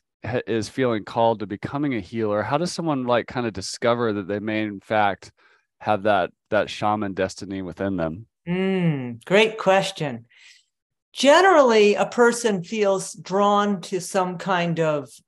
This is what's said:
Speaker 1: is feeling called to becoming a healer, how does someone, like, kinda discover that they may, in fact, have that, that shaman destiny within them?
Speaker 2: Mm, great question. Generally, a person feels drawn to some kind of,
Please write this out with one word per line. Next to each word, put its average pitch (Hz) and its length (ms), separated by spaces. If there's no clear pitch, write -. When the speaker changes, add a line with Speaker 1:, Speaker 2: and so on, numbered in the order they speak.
Speaker 1:
is 110 240
feeling 120 340
called 117 360
to 104 80
becoming 139 480
a 110 40
healer, 104 440
how 120 120
does 175 160
someone, 147 340
like, 120 200
kinda 120 240
discover 117 640
that 101 140
they 101 100
may, 107 240
in 104 180
fact, 104 520
have 104 240
that, 101 260
that 98 180
shaman 104 440
destiny 95 500
within 95 320
them? 85 320
Speaker 2:
Mm, 170 800
great 214 320
question. 156 680
Generally, 269 840
a 196 100
person 233 560
feels 196 520
drawn 202 680
to 185 180
some 180 380
kind 170 420
of, 151 300